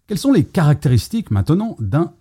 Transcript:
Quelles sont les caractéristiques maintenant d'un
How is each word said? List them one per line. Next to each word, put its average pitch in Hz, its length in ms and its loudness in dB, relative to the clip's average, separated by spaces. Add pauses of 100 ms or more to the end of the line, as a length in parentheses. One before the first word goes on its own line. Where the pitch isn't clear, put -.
Quelles 208 120 -6
sont 277 140 0
les 180 120 4
caractéristiques 127 880 0
maintenant 165 480 -2
d'un 135 400 -2